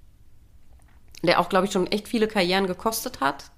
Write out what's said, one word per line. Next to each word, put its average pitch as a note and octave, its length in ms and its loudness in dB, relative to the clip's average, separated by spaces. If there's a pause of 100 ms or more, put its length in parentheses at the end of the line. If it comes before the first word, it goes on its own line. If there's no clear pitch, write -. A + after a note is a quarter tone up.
(1200)
der E3 160 4
auch, F3 100 2
glaub F#3 140 4
ich, G3 80 -2
schon F#3 160 0
echt G#3 200 -4
viele G#3+ 200 0
Karrieren F#3+ 400 2
gekostet A3 540 -4
hat, - 360 -2